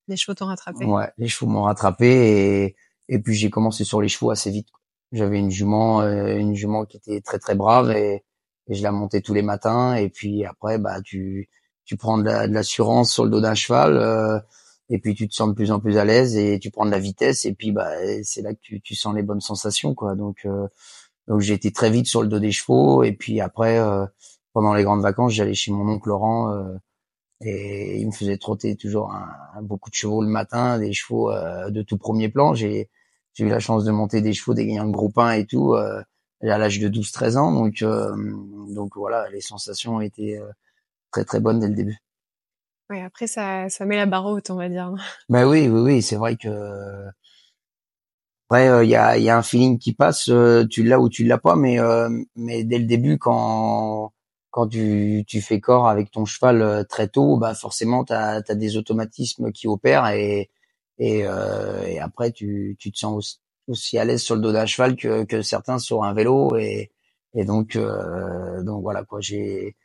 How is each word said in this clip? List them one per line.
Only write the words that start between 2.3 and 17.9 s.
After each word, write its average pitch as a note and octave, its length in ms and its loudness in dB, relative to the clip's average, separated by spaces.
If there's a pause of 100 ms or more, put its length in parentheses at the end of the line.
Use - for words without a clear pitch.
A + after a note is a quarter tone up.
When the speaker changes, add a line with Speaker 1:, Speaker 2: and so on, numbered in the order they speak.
Speaker 2:
et A#2 120 0
puis A2 160 -2
j'ai G#2 140 0
commencé A2 340 0
sur G#2+ 160 -2
les G#2 80 0
chevaux A#2 240 -2
assez G#2 180 -4
vite, G#2 220 -6
quoi. - 80 -20 (320)
J'avais G#2 260 0
une G2+ 120 0
jument, G#2+ 500 2
euh, G#2 360 0
une G#2 200 0
jument G#2+ 300 -4
qui G#2 100 -20
était G#2 240 -8
très, - 180 -8
très - 160 -2
brave A2+ 380 4
et, G#2 320 0 (440)
et A2+ 60 -6
je G2+ 80 -6
la G#2 80 0
montais G2+ 300 -2
tous G#2+ 120 -4
les G#2 100 2
matins. A#2 520 0
Et G#2 140 0
puis G#2 360 -6
après, A2 340 -6
bah, G2 240 -4
tu, F#2+ 460 -8 (360)
tu - 120 -8
prends A2 220 0
de G#2 60 2
la, A2 240 0
de G#2 40 0
l'assurance A2 600 2
sur A#2 120 2
le A2 60 2
dos G#2+ 100 4
d'un A2 140 2
cheval, C3+ 420 4
euh, A2 440 2 (480)
et A#2 100 -2
puis G#2 160 -2
tu G#2+ 140 -6
te - 60 -10
sens G#2+ 140 0
de G2+ 60 0
plus G#2+ 160 0
en G#2 80 2
plus G#2 200 0
à G2+ 60 2
l'aise A#2 320 4
et G#2 220 2
tu A2 140 -10
prends G#2+ 140 -2
de G#2 40 0
la G2+ 80 2
vitesse G2+ 460 0
et G2+ 100 -2
puis, A2 160 -6
bah, G2 200 -2 (340)